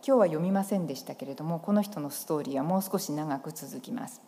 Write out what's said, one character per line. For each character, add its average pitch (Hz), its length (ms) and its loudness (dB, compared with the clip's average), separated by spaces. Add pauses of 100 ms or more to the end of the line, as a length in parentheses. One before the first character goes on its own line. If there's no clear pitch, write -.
今 269 100 8
日 - 40 8
は 196 60 8
読 156 140 2
み 185 120 2
ま 196 120 4
せ 196 140 0
ん 175 80 0
で 139 80 -2
し - 80 -10
た - 140 -12
け 135 100 -10
れ 139 80 -8
ど 156 100 -8
も、 165 140 -2
こ 165 140 0
の 208 100 6
人 202 180 -4
の 147 80 -4
ス - 160 -8
ト 156 160 0
ー 139 40 -4
リ 135 80 -4
ー 135 60 0
は 135 60 0
も 180 140 2
う 190 40 0
少 190 160 -2
し - 140 -4
長 147 280 -2
く 156 120 -10
続 147 280 -10
き - 120 -10
ま 240 160 -6
す。 - 200 -16